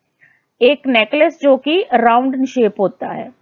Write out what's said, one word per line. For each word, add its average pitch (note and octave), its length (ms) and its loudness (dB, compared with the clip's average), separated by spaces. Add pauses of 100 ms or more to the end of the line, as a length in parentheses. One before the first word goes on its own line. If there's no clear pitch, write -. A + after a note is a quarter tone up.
(600)
एक C4+ 260 2
नेकलेस C#4+ 540 0
जो C4+ 160 2
कि D#4 360 -2
राउंड B3+ 520 0
शेप A#3 340 -2
होता - 280 -4
है। F#3 240 -12 (100)